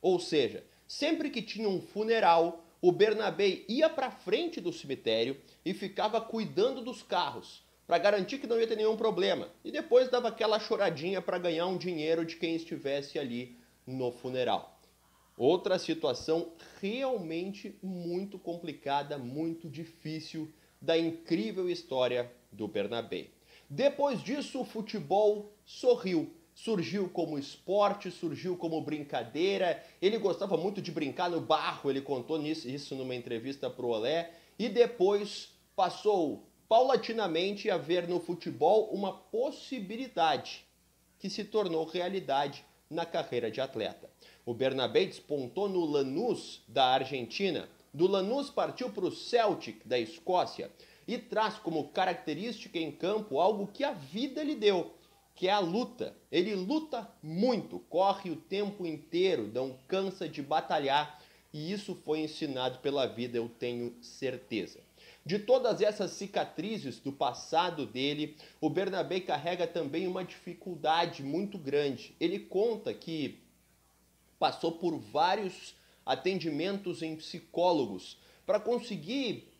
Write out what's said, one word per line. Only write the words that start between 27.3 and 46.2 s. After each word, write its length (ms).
esporte, 760
surgiu 440
como 240
brincadeira. 1000
Ele 180
gostava 380
muito 240
de 120
brincar 360
no 120
barro, 500
ele 100
contou 380
nisso, 300
isso 260
numa 200
entrevista 540
pro 200
Olé. 420
E 120
depois 800
passou 720
paulatinamente 1000
a 80
ver 300
no 140
futebol 720
uma 200
possibilidade 1500
que 100
se 140
tornou 420
realidade 800
na 160
carreira 460
de 100
atleta. 480
O 60
Bernabé 540
despontou 600
no 160
Lanús, 840